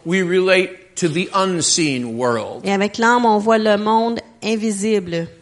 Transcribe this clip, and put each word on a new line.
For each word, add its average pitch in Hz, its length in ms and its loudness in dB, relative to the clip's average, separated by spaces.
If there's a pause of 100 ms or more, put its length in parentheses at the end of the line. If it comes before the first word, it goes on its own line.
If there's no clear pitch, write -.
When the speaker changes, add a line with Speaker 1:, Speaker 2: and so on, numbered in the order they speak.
Speaker 1:
we 180 180 0
relate 185 720 0
to 180 120 0
the 170 260 -4
unseen 151 840 -2
world. 117 460 -2
Speaker 2:
Et 196 80 -2
avec 202 260 -2
l'âme, 240 260 2
on 214 140 4
voit 220 200 2
le 214 200 2
monde 220 420 0 (220)
invisible. 202 840 -2 (140)